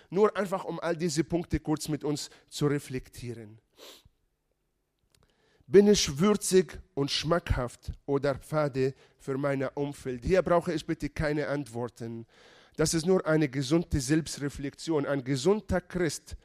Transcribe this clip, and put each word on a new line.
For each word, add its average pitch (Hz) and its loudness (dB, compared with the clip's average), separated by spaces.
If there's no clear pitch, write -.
Nur 202 2
einfach, 190 -2
um 165 -6
all 170 -2
diese 156 0
Punkte 165 -4
kurz 151 -4
mit 151 -4
uns 147 -4
zu - -2
reflektieren. 120 -6
Bin 202 8
ich 165 4
würzig 190 2
und 139 -2
schmackhaft 143 -2
oder 139 0
fade 135 -2
für 135 -6
mein 139 -2
Umfeld? 135 -6
Hier 180 4
brauche 175 2
ich 156 -6
bitte 156 -6
keine 151 -2
Antworten. 117 -8
Das 156 2
ist 165 0
nur 185 4
eine 156 4
gesunde 147 0
Selbstreflexion. 143 -2
Ein 139 -2
gesunder 175 0
Christ, - -6